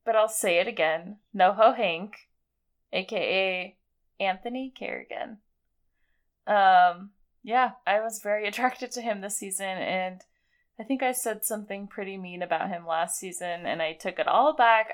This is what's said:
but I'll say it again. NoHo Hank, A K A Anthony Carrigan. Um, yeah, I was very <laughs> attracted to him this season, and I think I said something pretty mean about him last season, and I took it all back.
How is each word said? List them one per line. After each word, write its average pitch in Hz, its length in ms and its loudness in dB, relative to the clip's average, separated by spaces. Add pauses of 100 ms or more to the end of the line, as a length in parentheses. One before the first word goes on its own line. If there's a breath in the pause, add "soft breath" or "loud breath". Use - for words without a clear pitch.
but 226 100 0
I'll 214 140 6
say 185 320 2
it 208 80 2
again. 170 500 -2 (160)
NoHo 202 420 6
Hank, 196 380 -2 (800)
A 185 120 -2
K 185 720 -2 (440)
A - 20 -4
Anthony 240 560 -4
Carrigan. - 600 -10 (1080)
Um, 185 640 6 (320)
yeah, 240 300 0 (140)
I 202 140 2
was 220 220 -6
very 208 260 -2
<laughs> - 0 -
attracted 247 440 -4
to 247 100 -10
him 214 180 -4
this 202 180 -8
season, 196 280 -8
and 185 540 -4 (580)
I 220 60 -12
think 269 180 -2
I 254 100 0
said 220 320 -6
something 202 440 -8
pretty 196 280 -10
mean 180 260 -10
about 175 260 -2
him 170 180 -8
last 165 320 -2
season, 175 480 -8
and 147 160 -4
I 160 120 -4
took 180 240 -8
it 156 100 0
all 285 260 4
back. 226 400 4